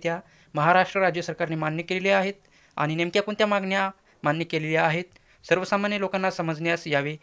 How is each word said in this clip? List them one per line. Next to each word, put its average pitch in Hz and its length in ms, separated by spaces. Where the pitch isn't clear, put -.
त्या 170 180
महाराष्ट्र 175 460
राज्य 175 220
सरकारने 160 340
मान्य 156 260
केलेल्या 185 360
आहेत. 190 140
आणि 151 180
नेमक्या 170 280
कोणत्या 208 240
मागण्या 196 440
मान्य 151 220
केलेल्या 160 420
आहेत, 165 180
सर्वसामान्य 202 500
लोकांना 190 320
समजण्यास 165 560
यावे 147 360